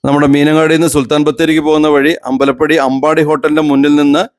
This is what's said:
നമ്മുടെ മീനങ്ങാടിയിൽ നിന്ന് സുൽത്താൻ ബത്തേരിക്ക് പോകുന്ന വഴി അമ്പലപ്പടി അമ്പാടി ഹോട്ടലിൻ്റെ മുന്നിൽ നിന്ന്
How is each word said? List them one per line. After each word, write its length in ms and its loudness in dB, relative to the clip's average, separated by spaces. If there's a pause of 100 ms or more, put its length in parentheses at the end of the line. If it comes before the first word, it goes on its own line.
നമ്മുടെ 280 0
മീനങ്ങാടിയിൽ 460 2
നിന്ന് 140 0
സുൽത്താൻ 320 -2
ബത്തേരിക്ക് 420 0
പോകുന്ന 260 0
വഴി 180 2 (180)
അമ്പലപ്പടി 440 0 (120)
അമ്പാടി 420 0
ഹോട്ടലിൻ്റെ 420 -2
മുന്നിൽ 300 2
നിന്ന് 220 2 (160)